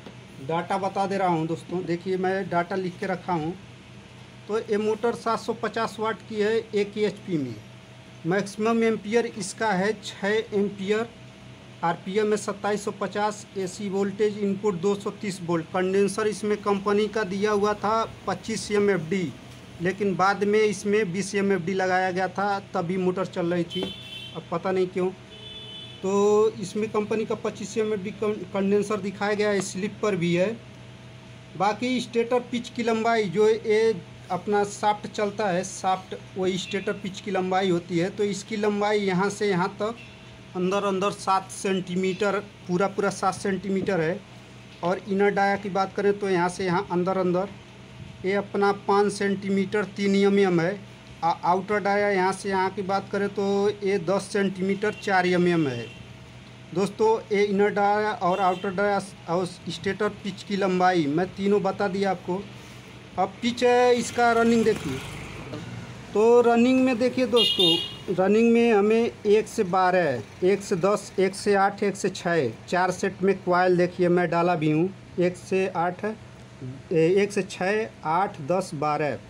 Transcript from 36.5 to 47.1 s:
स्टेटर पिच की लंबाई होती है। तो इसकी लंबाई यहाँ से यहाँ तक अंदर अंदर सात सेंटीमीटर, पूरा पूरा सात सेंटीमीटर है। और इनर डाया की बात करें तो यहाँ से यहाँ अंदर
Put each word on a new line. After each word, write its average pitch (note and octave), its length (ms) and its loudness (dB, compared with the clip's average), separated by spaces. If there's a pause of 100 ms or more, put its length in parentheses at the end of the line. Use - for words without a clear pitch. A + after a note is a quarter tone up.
स्टेटर G3 360 -4
पिच F#3 260 -8
की G#3+ 100 -8
लंबाई F#3 400 2
होती E3+ 280 0
है। F3+ 120 2
तो G#3 160 -2
इसकी G#3 320 -4
लंबाई G#3 420 2
यहाँ F#3+ 300 2
से G#3 180 -2
यहाँ F#3+ 260 2
तक A3 220 -4 (600)
अंदर F#3 280 2
अंदर G3 260 2
सात F#3+ 420 0
सेंटीमीटर, F#3+ 840 0 (280)
पूरा F3+ 220 2
पूरा G3 220 0
सात F#3+ 240 0
सेंटीमीटर F#3+ 640 0
है। E3 200 0 (600)
और F#3 260 0
इनर G3+ 220 4
डाया G3 260 2
की G3 140 -8
बात F#3+ 260 0
करें G3+ 220 4
तो G3+ 100 -2
यहाँ F3+ 200 2
से F3+ 160 -4
यहाँ F#3 260 0
अंदर F3+ 280 0